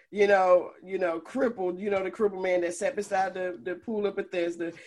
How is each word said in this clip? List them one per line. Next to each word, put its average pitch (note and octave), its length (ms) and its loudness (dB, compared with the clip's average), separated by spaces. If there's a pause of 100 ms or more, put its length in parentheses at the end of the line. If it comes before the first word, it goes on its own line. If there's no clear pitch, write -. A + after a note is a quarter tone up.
(100)
you G3+ 160 4
know, F#3 440 6 (120)
you F#3+ 140 -8
know, E3+ 240 0
crippled, F#3+ 580 -2
you G3+ 120 -4
know, G3 120 2
the F#3 80 -4
crippled F#3+ 320 -2
man F3+ 200 2
that E3+ 120 -2
sat F#3+ 220 -4
beside F#3+ 380 -2
the, F3+ 280 -4
the F3+ 120 -6
pool G#3 320 -4
of G3 100 -2
Bethesda, F3 560 -4 (140)